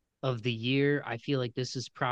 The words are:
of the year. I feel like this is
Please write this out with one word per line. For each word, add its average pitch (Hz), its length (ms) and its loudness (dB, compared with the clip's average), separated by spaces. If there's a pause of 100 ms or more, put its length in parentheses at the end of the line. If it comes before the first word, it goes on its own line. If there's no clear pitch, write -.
(240)
of 123 200 0
the 120 100 2
year. 135 520 2
I 117 120 -6
feel 139 220 0
like 123 160 -2
this 127 200 -4
is 123 140 -6 (220)